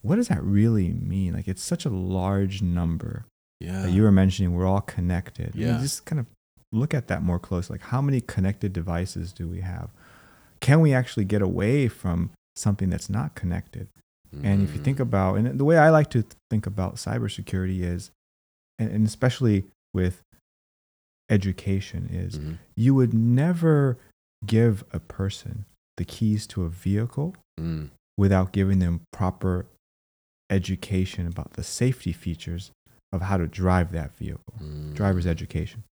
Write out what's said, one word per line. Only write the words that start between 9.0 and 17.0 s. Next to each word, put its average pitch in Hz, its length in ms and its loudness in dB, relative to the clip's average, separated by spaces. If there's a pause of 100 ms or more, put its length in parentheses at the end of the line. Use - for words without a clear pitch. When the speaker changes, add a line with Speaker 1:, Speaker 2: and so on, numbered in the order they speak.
Speaker 1:
do 85 160 -10
we 87 140 -8
have? 87 300 -8 (680)
Can 151 220 6
we 156 100 6
actually 120 340 0
get 101 180 0
away 104 440 2
from 87 440 -2 (240)
something 98 340 0
that's 85 220 -4
not - 240 -4
connected? 87 540 -6 (520)
And 98 220 2
if - 100 -2
you - 80 -6
think 135 160 0
Speaker 2:
Mm. 139 40 -4
Speaker 1:
about, 95 340 2
and 123 240 0
the 139 60 2
way 165 120 6
I 156 140 8
like 151 180 6
to 113 140 2
th-, - 100 -8 (160)
think 107 160 0
about 98 300 -4
cybersecurity 95 880 -4